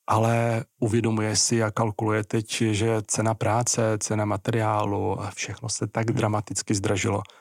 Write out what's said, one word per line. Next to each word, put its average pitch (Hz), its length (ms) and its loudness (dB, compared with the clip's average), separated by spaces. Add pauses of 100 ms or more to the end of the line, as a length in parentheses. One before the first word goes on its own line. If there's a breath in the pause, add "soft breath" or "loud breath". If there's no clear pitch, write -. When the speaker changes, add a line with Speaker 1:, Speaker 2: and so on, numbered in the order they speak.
Speaker 1:
ale 113 560 2 (160)
uvědomuje 110 560 2
si 117 260 2
a 107 80 2
kalkuluje 107 540 0
teď, 110 260 -2
že 110 560 0
cena 113 280 0
práce, 110 640 0
cena 107 260 -2
materiálu 104 960 0
a 101 100 -8
všechno - 380 -10
se - 180 -4
tak 110 240 -2
Speaker 2:
Hmm. 123 60 0
Speaker 1:
dramaticky 107 580 -2
zdražilo, 101 480 0 (180 loud breath)